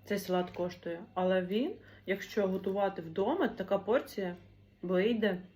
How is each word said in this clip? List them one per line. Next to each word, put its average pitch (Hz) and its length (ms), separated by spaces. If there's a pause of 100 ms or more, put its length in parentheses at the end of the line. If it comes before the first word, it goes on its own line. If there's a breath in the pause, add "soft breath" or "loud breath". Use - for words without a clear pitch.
цей 202 140
салат 180 320
коштує. 175 500 (140)
Але 185 280
він, 214 300 (340 loud breath)
якщо 196 420
готувати 190 540
вдома, 202 460
така - 300
порція 196 580 (460)
вийде 196 560 (180)